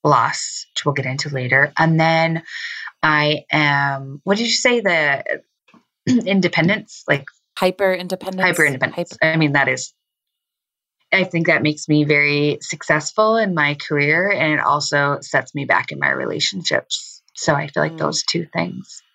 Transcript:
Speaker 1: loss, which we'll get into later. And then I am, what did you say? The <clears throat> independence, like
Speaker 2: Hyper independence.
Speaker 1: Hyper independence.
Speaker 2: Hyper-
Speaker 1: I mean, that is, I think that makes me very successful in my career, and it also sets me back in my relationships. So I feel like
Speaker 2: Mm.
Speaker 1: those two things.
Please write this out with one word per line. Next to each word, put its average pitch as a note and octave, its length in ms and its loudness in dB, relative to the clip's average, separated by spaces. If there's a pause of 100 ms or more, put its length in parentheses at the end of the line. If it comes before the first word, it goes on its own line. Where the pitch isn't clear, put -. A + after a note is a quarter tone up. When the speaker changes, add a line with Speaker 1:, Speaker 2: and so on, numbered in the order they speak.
Speaker 1:
loss, - 640 0
which - 120 -8
we'll C#3+ 100 0
get C3+ 120 -4
into C3+ 220 -6
later. C3+ 500 0
And D#3+ 220 4
then E3 420 2 (600)
I D3+ 500 2
am, C#3 720 0
what G3+ 140 2
did A#3 80 -2
you A3+ 60 -2
say? A#3+ 280 2
The D#3+ 640 0 (640)
<clears throat> - 0 -
independence, F#3+ 1000 0
like C#3+ 200 0 (300)
Speaker 2:
Hyper F#3 360 2
independence. F#3 500 -6
Speaker 1:
Hyper E3+ 220 2
independence. C#3 460 -2 (100)
Speaker 2:
Hyper- D#3+ 140 2
Speaker 1:
I - 20 2
mean, D#3 160 4
that C#3 160 2
is, - 240 -6 (1200)
I F#3 120 2
think E3+ 240 0
that D#3 140 2
makes D3+ 260 -2
me D3+ 160 4
very D3 560 2
successful G#3+ 760 0
in G3+ 160 0
my D3 220 2
career, D3+ 560 0
and D#3+ 220 0
it D3+ 80 0
also C#3+ 600 0
sets - 340 -4
me C#3 80 -4
back - 260 0
in C#3+ 80 -10
my - 120 -2
relationships. - 1120 -4 (140)
So - 200 0
I D3+ 120 -2
feel D3+ 160 -2
like D#3+ 120 -2
Speaker 2:
Mm. D#3+ 40 -14
Speaker 1:
those - 240 -2
two E2+ 220 -4
things. - 580 -8 (120)